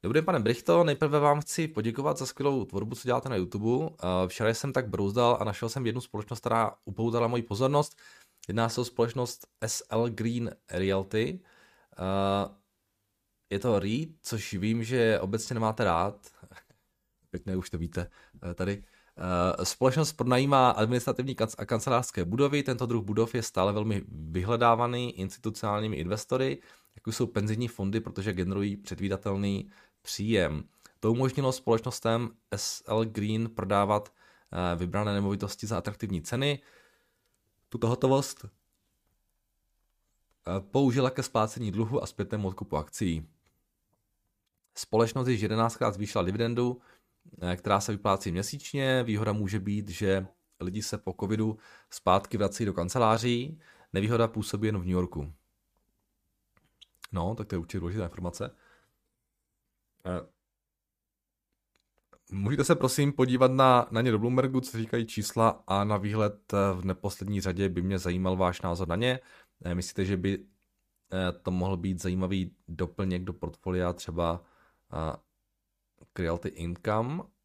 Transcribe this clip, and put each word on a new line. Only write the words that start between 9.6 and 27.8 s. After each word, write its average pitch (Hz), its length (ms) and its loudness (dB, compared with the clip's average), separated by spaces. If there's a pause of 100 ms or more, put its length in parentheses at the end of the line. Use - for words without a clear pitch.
S - 280 -6
L 113 200 0
Green 117 420 -2 (200)
Realty. 98 720 0 (520)
Eh, 98 600 0 (960)
je 98 80 -2
to 107 200 2
reit, 123 440 -2
což - 320 -6
vím, 110 300 0
že 113 360 2
obecně 107 340 -4
nemáte 110 300 0
rád. 92 460 0 (1000)
Pěkně 92 260 -4
už 90 140 -4
to 85 80 -6
víte, 85 320 -4 (400)
eh, 85 40 -6
tady. 101 300 -4 (340)
Eh, 90 460 2
společnost 135 480 2
pronajímá 127 580 4
administrativní 123 640 0
kanc-, 110 240 -2
a - 60 -6
kancelářské 117 600 0
budovy. 139 380 2
Tento 127 240 -2
druh 117 180 0
budov 107 300 0
je 120 80 0
stále 95 300 0
velmi 107 360 0
vyhledávaný 117 1120 0
institucionálními 104 800 -4
investory, 123 680 -2 (320)
jako - 180 -8
jsou 123 140 0
penzijní 107 420 -2
fondy, 101 320 -2